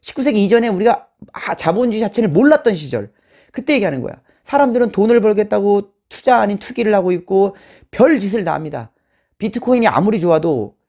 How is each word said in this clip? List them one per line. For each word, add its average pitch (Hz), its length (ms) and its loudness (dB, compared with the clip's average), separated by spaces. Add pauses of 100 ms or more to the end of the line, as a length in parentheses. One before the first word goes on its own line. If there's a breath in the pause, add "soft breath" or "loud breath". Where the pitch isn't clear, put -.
십구 - 220 -10
세기 220 220 2
이전에 233 240 2
우리가, 214 400 0 (240)
아, - 220 -8
자본주의 214 460 -2
자체를 214 300 -2
몰랐던 233 440 4
시절. 127 380 -8 (400 soft breath)
그때 262 220 -2
얘기하는 170 260 -2
거야. - 140 -10 (300)
사람들은 240 480 0
돈을 226 280 2
벌겠다고 202 720 0 (180)
투자 - 300 0
아닌 202 200 0
투기를 220 360 -4
하고 185 180 0
있고 190 420 0 (360 loud breath)
별 269 280 4
짓을 202 260 -4
다 160 100 -4
합니다. 143 380 -10 (440)
비트코인이 233 500 0
아무리 196 320 0
좋아도 160 600 -2 (100)